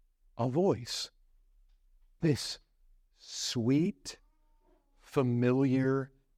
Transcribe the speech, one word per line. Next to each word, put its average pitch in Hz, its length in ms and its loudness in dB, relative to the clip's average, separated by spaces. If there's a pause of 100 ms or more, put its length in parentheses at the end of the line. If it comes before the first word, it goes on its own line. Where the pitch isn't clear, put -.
(380)
a 117 100 -2
voice, 131 640 -2 (1120)
this - 380 0 (580)
sweet, - 1040 -4 (800)
familiar, 131 1120 2 (260)